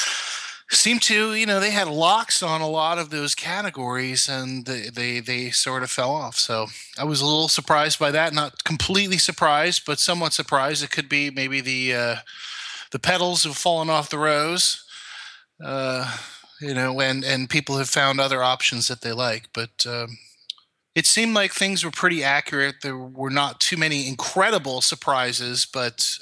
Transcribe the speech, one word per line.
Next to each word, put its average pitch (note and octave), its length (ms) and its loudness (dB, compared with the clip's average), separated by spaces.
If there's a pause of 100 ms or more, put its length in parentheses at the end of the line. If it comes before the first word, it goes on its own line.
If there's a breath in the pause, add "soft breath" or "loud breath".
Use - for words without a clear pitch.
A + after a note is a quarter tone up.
(720 loud breath)
seemed A#3 320 4
to, G#3+ 320 2
you A3 100 2
know, G3+ 160 2
they G#3 100 2
had G3+ 160 2
locks E3 560 4
on D#3+ 200 0
a D#3 60 -2
lot D#3+ 300 0
of D#3 120 -6
those D3 240 -2
categories, C3 960 -2
and C3 340 -6
they, A#2+ 240 -6
they, A#2+ 320 -4
they B2 300 -4
sort C3 320 0
of B2+ 80 -6
fell C3 200 0
off. C#3+ 260 -4
So A2 300 0 (320 loud breath)
I C3+ 60 -4
was D3 160 0
a C#3+ 60 0
little D3+ 220 2
surprised D3+ 500 2
by D3 140 2
that. D#3 200 2
Not D3 320 -2
completely F#3+ 540 0
surprised, D#3+ 680 2
but D3 140 0
somewhat E3+ 320 2
surprised. C#3+ 500 0
It C#3+ 80 -6
could C#3 180 -2
be C#3+ 220 0
maybe C3+ 300 -2
the, B2+ 340 0
uh, A#2+ 220 0 (760 loud breath)
the - 60 -4
petals F3+ 460 2
have C#3+ 140 -4
fallen D#3+ 320 2
off D3+ 180 2
the D3+ 100 -4
rose, D3+ 640 2 (800 loud breath)
uh, C3 540 -4 (460 loud breath)
you C#3+ 100 -6
know, C3 280 0
and, C3+ 240 0
and C3 260 -2
people C#3+ 260 0
have C3+ 140 0
found C#3 300 4
other C3+ 220 2
options B2+ 460 2
that B2 140 -6
they A#2 100 -4
like. A2+ 400 -4
But, - 340 -4
um, A#2 300 -8 (800 loud breath)
it D#3+ 120 2
seemed A3+ 280 4
like G3 180 2
things G3 320 0
were D#3+ 60 -4
pretty E3+ 320 0
accurate. C#3 580 0
There C3+ 160 -6
were C3 320 -8
not C#3 300 0
too - 180 0
many D3+ 300 0
incredible C#3 760 0
surprises, B2 840 0
but, B2 560 -2